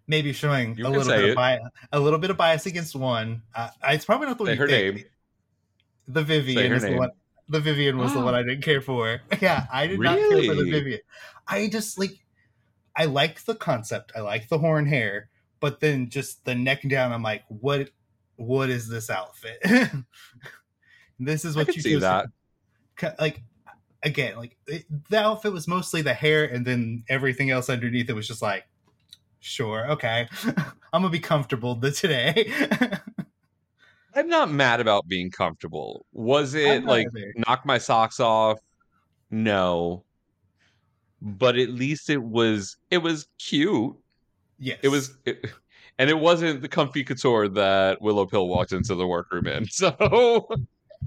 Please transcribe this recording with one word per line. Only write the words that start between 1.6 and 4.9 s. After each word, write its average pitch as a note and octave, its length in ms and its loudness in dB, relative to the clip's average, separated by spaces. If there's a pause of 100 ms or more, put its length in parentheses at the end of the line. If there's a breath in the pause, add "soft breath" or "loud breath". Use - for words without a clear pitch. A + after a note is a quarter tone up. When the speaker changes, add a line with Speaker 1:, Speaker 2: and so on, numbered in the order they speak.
Speaker 1:
a D3 80 2
little D3+ 200 4
bit F#3 100 -2
of F#3 80 -2
bias E3 280 2
against E3+ 300 -8
one. A#2 460 -4 (120)
Uh, A#2 160 -8 (160)
it's D3 200 0
probably C4+ 220 0
not B3 100 -4
the A3 60 -4
one B2+ 80 0
Speaker 2:
Say A2 40 0
Speaker 1:
you A#2 60 0
Speaker 2:
her C#3+ 60 2
Speaker 1:
think. G2+ 300 2